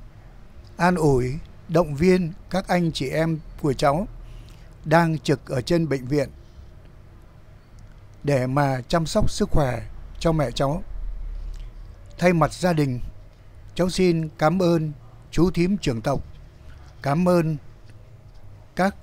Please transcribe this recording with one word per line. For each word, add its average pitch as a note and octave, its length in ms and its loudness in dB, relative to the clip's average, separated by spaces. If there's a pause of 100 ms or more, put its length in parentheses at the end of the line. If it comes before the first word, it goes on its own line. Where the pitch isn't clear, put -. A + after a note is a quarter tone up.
(760)
an F3+ 180 4
ủi, C#3 420 2 (300)
động E3 280 2
viên F3+ 380 4 (160)
các F#3 180 -4
anh F3 240 2
chị C3+ 180 -4
em D#3+ 300 0 (220)
của C#3+ 120 2
cháu D3+ 340 2 (760)
đang D#3+ 340 4
trực - 260 0
ở C3 160 -2
trên E3+ 280 2
bệnh C3 180 -4
viện C3+ 220 0 (1900)
để C3+ 240 2
mà C3+ 400 0
chăm E3 180 0
sóc G3+ 260 2
sức - 180 0
khỏe B2 340 2 (360)
cho E3 120 2
mẹ D3+ 200 0
cháu. D3+ 320 -2 (1300)
Thay F3+ 160 4
mặt D#3 200 2
gia F3+ 200 0
đình, C3+ 260 0 (760)
cháu A3 140 0
xin E3 480 2
cảm E3 240 4
ơn E3 300 2 (400)
chú F3+ 200 4
thím F3+ 260 2
trưởng A2+ 240 -2
tộc, C3+ 220 -2 (800)
cảm E3 280 0
ơn D#3+ 280 2 (1160)
các F#3+ 280 0